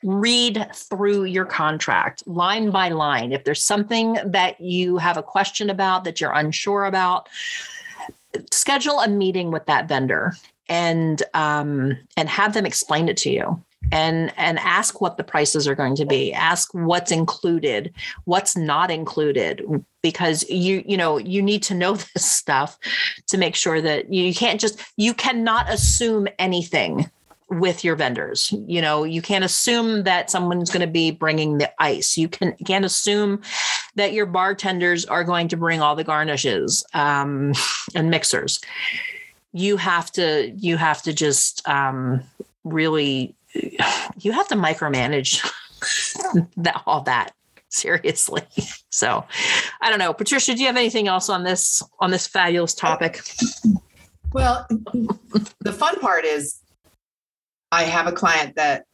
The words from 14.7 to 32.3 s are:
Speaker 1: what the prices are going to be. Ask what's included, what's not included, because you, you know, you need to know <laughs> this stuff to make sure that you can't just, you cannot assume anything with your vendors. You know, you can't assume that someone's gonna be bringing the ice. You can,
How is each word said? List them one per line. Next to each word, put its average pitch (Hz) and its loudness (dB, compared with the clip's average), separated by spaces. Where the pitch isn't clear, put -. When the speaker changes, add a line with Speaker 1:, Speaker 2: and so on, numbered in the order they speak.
Speaker 1:
what 175 -2
the 170 -6
prices 151 2
are 139 2
going 139 0
to 147 0
be. 131 2
Ask 170 0
what's 175 0
included, 160 0
what's - 0
not 160 2
included, 147 0
because 165 0
you, 185 0
you 202 0
know, 165 0
you 185 -2
need 208 2
to 196 -4
know 180 2
<laughs> - -10
this - -2
stuff - 0
to - 0
make 175 0
sure 160 0
that 156 -2
you 180 2
can't 214 0
just, 214 -2
you 220 2
cannot 233 0
assume 220 2
anything 170 0
with 175 0
your 165 2
vendors. 123 -2
You 170 0
know, 151 2
you 165 -2
can't 196 0
assume 226 2
that 180 2
someone's 175 0
gonna 175 0
be 165 2
bringing 156 0
the 147 0
ice. - 0
You 160 2
can, 175 -2